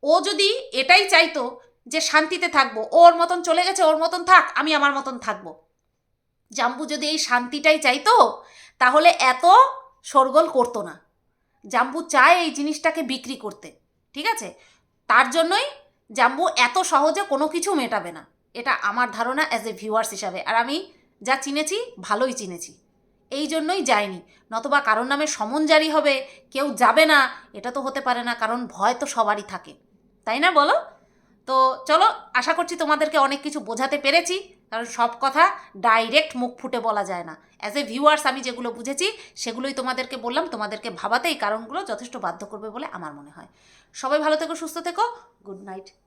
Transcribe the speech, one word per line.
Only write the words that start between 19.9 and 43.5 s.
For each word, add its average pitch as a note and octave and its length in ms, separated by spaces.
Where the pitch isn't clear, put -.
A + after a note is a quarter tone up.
হিসাবে। F#3 320
আর - 120
আমি C#4+ 380
যা B3+ 140
চিনেছি, D4+ 400
ভালোই B3 320
চিনেছি, F3+ 460
এই C#4+ 160
জন্যই D#4+ 360
যায়নি। G#3 380
নতবা C4+ 280
কারোর A3+ 260
নামে C#4+ 200
সমন D4 400
জারি D#4 240
হবে, D4 360
কেউ C4+ 240
যাবে A#3+ 320
না, C#4+ 240
এটা A3+ 180
তো C4 100
হতে C4+ 200
পারে B3 220
না, A#3 120
কারণ A#3 320
ভয় G3+ 280
তো C4 120
সবারই G#3+ 360
থাকে, F#3 320
তাই A#3 160
না D#4 100
বলো? D#4 260
তো C4 420
চলো, D#4+ 180
আশা B3+ 200
করছি E4+ 220
তোমাদেরকে D4+ 420
অনেক C#4 240
কিছু D4 180
বোঝাতে A#3+ 380
পেরেছি, E4+ 560
কারণ A3+ 140
সব A#3 260
কথা D4 360
ডাইরেক্ট A#3 600
মুখ B3 220
ফুটে B3 220
বলা A3+ 240
যায় F3 200
না। D#3+ 120
As G#3 120
a C#4+ 160
viewers D4 380
আমি C4 120
যেগুলো A#3+ 300
বুঝেছি, C#4 420
সেগুলোই B3 360
তোমাদেরকে C4 440
বললাম। A#3+ 300
তোমাদেরকে G#3+ 440
ভাবাতে G#3 380
এই D#4 60
কারণগুলো A3 500
যথেষ্ট A#3 320
বাধ্য G#3 300
করবে G#3+ 240
বলে B3 220
আমার D#3+ 220
মনে C#3+ 160
হয়। - 160